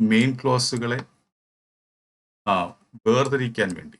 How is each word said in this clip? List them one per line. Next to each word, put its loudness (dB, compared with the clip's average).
മെയിൻ 2
ക്ലോസുകളെ, -2
ആ, 4
വേർതിരിക്കാൻ 2
വേണ്ടി. -20